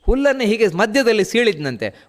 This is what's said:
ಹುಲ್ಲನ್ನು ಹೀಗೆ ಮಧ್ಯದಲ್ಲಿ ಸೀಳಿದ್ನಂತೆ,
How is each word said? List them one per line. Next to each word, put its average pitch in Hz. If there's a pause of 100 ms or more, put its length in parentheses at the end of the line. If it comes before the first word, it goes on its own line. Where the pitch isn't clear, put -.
ಹುಲ್ಲನ್ನು 269
ಹೀಗೆ 220
ಮಧ್ಯದಲ್ಲಿ 214
ಸೀಳಿದ್ನಂತೆ, 147